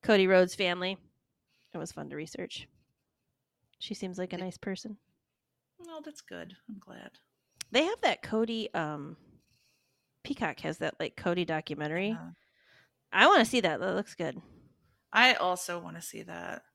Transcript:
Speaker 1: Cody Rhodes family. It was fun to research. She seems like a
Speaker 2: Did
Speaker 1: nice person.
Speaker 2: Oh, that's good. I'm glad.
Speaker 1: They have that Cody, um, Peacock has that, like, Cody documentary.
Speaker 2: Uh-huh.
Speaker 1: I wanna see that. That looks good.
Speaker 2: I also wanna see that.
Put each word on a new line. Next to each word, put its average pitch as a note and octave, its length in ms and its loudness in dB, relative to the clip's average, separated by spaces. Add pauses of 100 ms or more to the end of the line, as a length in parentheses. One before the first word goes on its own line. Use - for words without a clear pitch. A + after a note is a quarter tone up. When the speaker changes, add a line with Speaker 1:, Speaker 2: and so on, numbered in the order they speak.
Speaker 1:
Cody F#3+ 240 6
Rhodes F#3 280 6
family. F#3 420 -2 (760)
It - 40 -10
was D#3+ 140 -8
fun D3 200 -14
to C#3+ 40 -10
research. - 520 -10 (1120)
She - 140 -10
seems F#3 240 -8
like F#3 140 -4
a F3 60 -8
Speaker 2:
Did F3+ 80 -6
Speaker 1:
nice F3+ 120 -8
person. G3+ 400 -8 (880)
Speaker 2:
Oh, D#4+ 180 -14
that's D4+ 180 -16
good. F3 340 -14 (140)
I'm G3+ 100 -14
glad. - 320 -18 (600)
Speaker 1:
They C4 120 4
have G4+ 180 -2
that - 200 2
Cody, A3+ 520 -2
um, D3+ 440 -6 (1040)
Peacock G#3+ 380 -6
has D#3 180 -4
that, - 200 -4
like, - 180 -6
Cody F3 280 0
documentary. D#3 680 -4
Speaker 2:
Uh-huh. E3 200 -8 (800)
Speaker 1:
I G#3+ 160 8
wanna E4 180 10
see B3 160 2
that. E3 180 2
That F#3 160 0
looks G3 200 -4
good. E3+ 260 -6 (720)
Speaker 2:
I B3 220 6
also F3 460 0
wanna E3+ 220 -12
see - 220 -12
that. E3+ 400 -10 (120)